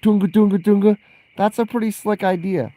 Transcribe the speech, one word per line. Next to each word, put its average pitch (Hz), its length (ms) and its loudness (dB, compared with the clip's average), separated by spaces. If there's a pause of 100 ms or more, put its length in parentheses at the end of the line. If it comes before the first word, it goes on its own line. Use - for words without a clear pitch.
Tunga, 208 240 2
tunga, 202 320 2
tunga. 202 400 2 (380)
That's 208 240 -2
a 233 40 2
pretty 226 280 -4
slick 208 320 -6
idea. 180 520 -4